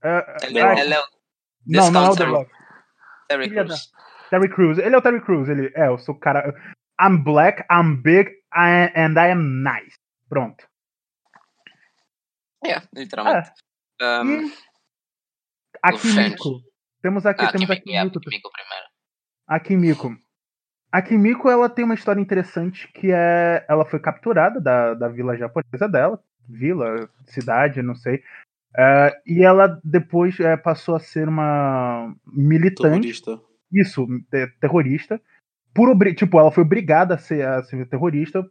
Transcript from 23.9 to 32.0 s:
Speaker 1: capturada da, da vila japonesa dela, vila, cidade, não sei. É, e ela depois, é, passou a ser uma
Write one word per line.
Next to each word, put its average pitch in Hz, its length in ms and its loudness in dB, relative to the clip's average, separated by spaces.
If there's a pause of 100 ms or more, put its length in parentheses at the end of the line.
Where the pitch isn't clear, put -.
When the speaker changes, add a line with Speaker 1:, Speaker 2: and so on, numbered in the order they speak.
Speaker 1:
capturada 196 600 -2
da, 123 340 0
da 120 140 -6
vila 120 300 -6
japonesa 127 520 -6
dela, 170 320 0 (260)
vila, 117 640 -6 (160)
cidade, 131 560 -2
não 123 140 -6
sei. 123 260 -6 (560)
É, 139 480 4
e 175 180 2
ela 185 400 4
depois, 175 560 -2
é, 165 180 2
passou 165 380 -4
a 160 40 -2
ser 156 280 -6
uma 139 880 -4 (140)